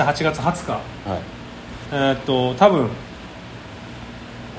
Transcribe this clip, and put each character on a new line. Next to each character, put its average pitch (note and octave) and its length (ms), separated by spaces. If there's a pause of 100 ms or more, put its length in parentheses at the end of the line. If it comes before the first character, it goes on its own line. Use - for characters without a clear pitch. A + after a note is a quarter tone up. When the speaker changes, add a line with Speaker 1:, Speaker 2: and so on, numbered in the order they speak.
Speaker 1:
八 D3 180
月 D#3 140
二 D3+ 140
十 - 120
日。 - 80
Speaker 2:
は G#2 60
い。 - 20 (1120)
Speaker 1:
え - 20
ー C3+ 200
っ - 60
と、 B2+ 340
多 G3 160
分、 C#3 180 (1700)